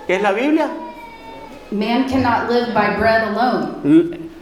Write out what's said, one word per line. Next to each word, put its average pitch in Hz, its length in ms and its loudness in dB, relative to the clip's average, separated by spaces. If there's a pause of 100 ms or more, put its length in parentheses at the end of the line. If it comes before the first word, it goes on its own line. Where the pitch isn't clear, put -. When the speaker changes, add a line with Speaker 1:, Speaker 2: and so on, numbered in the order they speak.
Speaker 1:
que 175 80 2
es 196 60 -2
la 202 100 2
Biblia? 294 360 2 (1040)
Speaker 2:
Man 233 360 0
cannot 240 420 0
live 233 240 0
by 202 240 2
bread 220 320 2
alone. 220 540 0
Speaker 1:
N-, 160 460 4 (120)